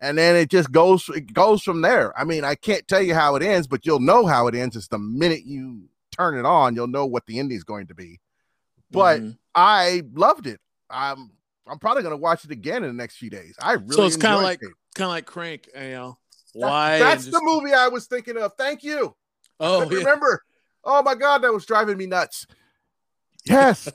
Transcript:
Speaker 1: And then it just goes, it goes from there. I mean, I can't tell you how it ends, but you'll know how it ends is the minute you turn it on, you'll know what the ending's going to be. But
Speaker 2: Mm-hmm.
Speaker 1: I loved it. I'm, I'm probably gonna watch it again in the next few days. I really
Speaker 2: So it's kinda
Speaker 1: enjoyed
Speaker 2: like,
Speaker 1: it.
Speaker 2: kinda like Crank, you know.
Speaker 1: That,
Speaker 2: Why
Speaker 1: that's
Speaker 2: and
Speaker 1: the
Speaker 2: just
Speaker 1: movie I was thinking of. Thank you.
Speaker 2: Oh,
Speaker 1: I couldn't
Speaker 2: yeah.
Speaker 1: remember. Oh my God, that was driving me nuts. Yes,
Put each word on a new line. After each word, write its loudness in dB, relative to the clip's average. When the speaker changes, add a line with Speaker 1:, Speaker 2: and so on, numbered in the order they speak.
Speaker 1:
And -4
then 6
it 2
just 2
goes, 6
it -10
goes 4
from -4
there. 2
I -4
mean, -4
I -2
can't -4
tell 2
you 0
how 2
it -2
ends, 0
but -6
you'll 2
know 4
how 2
it -4
ends -6
is -14
the -6
minute -2
you -14
turn -4
it -4
on, 2
you'll -4
know -4
what -6
the -10
ending's -6
going -14
to -20
be. -20
But 2
Speaker 2:
Mm-hmm. -10
Speaker 1:
I 4
loved 0
it. -12
I'm, -8
I'm -16
probably -2
gonna -8
watch -2
it -16
again -6
in -6
the -10
next -16
few -16
days. -18
I 0
really -6
Speaker 2:
So 4
it's 0
kinda 2
Speaker 1:
enjoyed 0
Speaker 2:
like, -4
Speaker 1:
it. -14
Speaker 2:
kinda -4
like -8
Crank, -14
you -16
know. -14
Speaker 1:
That, -14
Speaker 2:
Why 2
Speaker 1:
that's 4
Speaker 2:
and -4
Speaker 1:
the 2
Speaker 2:
just -2
Speaker 1:
movie 0
I 6
was -4
thinking -10
of. -6
Thank -6
you. -6
Speaker 2:
Oh, 0
Speaker 1:
I 0
couldn't -6
Speaker 2:
yeah. -2
Speaker 1:
remember. 0
Oh 2
my 0
God, 0
that 2
was -4
driving 0
me -8
nuts. -4
Yes, 4